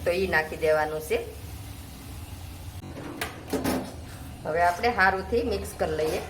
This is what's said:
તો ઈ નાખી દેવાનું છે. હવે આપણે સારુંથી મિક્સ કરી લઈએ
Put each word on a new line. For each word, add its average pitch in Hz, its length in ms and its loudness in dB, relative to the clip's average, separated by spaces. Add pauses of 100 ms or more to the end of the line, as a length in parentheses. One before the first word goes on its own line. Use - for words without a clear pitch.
તો 180 80 2
ઈ 185 160 2
નાખી 156 380 2
દેવાનું 156 440 4
છે. 226 80 2 (3250)
હવે 165 180 4
આપણે 175 320 6
સારુંથી 190 480 4
મિક્સ 196 360 -2
કરી 160 200 0
લઈએ 165 200 2 (100)